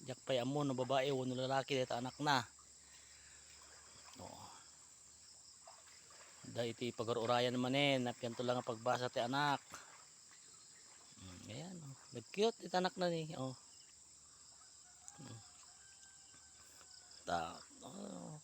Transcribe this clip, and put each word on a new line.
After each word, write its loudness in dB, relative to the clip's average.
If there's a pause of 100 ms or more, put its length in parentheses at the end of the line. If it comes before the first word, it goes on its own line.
Diyak -8
pa 4
yung 4
amo, 2
no, 2
babae, 4
wano 0
lalaki, 2
dito 2
anak -2
na. 6 (1800)
Oh. -12 (2000)
Da 0
iti 0
pag-urayan 4
naman 2
eh. 6
Napyan -2
to -6
lang 2
ang -4
pagbasa 0
ti 0
anak. 2 (1600)
Hmm, -14
ayan, -10 (100)
oh. -10 (240)
Nag-cute, 2
iti -8
anak 2
na 4
ni, 0
oh. -2 (1700)
Hmm. -14 (1900)
Ta-, 0 (240)
oh. -10